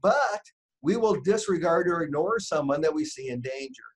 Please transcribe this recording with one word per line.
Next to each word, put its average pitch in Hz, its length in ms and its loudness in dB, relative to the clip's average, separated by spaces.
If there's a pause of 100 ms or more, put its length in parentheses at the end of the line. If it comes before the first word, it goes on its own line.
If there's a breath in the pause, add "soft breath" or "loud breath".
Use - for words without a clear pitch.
but 214 360 2 (440)
we 180 140 2
will 208 240 2
disregard 175 640 2
or 170 160 0
ignore 156 360 -2
someone 147 420 0
that 156 120 2
we 151 100 -2
see 135 260 -8
in 123 120 -4
danger. 131 420 -10 (120)